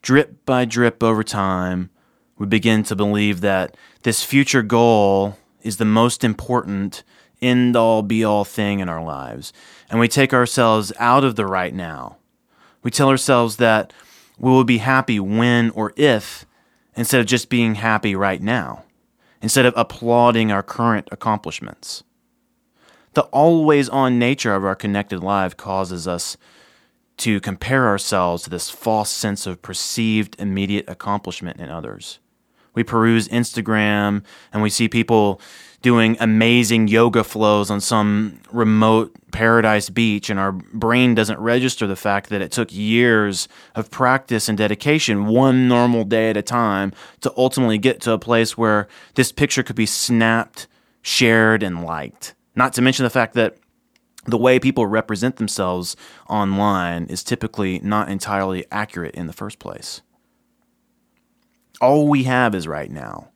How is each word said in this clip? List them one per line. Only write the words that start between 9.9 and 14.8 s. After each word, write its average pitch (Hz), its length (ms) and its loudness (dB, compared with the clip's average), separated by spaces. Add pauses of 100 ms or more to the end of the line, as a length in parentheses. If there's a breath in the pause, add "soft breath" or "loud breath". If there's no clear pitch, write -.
And 117 80 0
we 117 80 4
take 135 260 2
ourselves 113 640 2
out 120 260 4
of 123 120 0
the 107 100 -2
right 92 280 -4
now. 78 440 -12 (640 soft breath)
We 123 80 -6
tell 135 200 2
ourselves 120 480 2
that 110 360 2 (460 soft breath)
we 127 100 0
will 131 140 6
be 117 160 2
happy 127 400 0